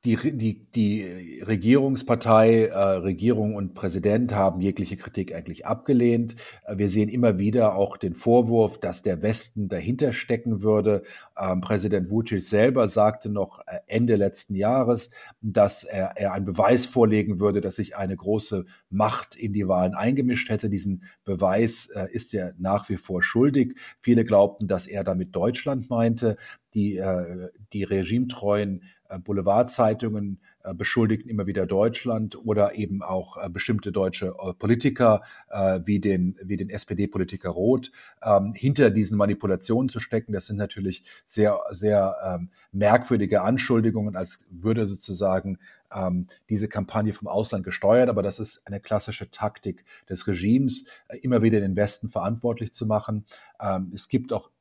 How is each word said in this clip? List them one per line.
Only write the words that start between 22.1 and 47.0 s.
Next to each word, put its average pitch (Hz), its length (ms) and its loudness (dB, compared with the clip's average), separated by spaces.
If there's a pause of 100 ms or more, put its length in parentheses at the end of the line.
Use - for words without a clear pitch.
ist - 220 -8
er 90 240 -6
nach 95 320 -2
wie 98 80 -4
vor 90 260 -6
schuldig. 127 540 2 (240)
Viele 117 240 4
glaubten, 101 440 4
dass 90 180 -2
er 98 180 -6
damit 92 320 -2
Deutschland 123 540 -2
meinte. 117 480 2 (360)
Die, 101 240 0
äh, 90 500 -4 (240)
die 101 100 -4
regimetreuen, 101 1000 -2 (240)
äh, 95 100 -10
Boulevardzeitungen, 104 1200 0 (220)
äh, 92 100 -8
beschuldigten 107 560 0
immer 104 160 -4
wieder 95 180 -2
Deutschland 110 800 -2
oder 104 300 2
eben 98 280 -6
auch, 92 400 -8
äh, 95 60 -8
bestimmte 98 420 -4
deutsche, 92 480 -2
äh, 90 140 -8
Politiker, 117 720 2 (260)
äh, 95 360 0
wie 101 140 2
den, 92 460 0
wie 95 140 -4
den 95 100 -6
S-P-D-Politiker 95 800 -6
Roth, 95 420 0 (320)
ähm, 101 320 4
hinter 135 360 4
diesen 104 260 2
Manipulationen 101 720 0
zu 120 100 -6
stecken. 113 360 -4
Das 92 120 -4
sind 104 120 -6
natürlich 98 460 -6 (200)
sehr, 104 340 2 (120)
sehr, 98 520 2
ähm, 90 280 -6 (200)
merkwürdige 104 720 2
Anschuldigungen, 110 760 0
als 90 360 -10
würde 107 360 -2
sozusagen, 95 720 -2 (320)
ähm, 92 360 -2 (240)
diese 107 180 0
Kampagne 104 460 -2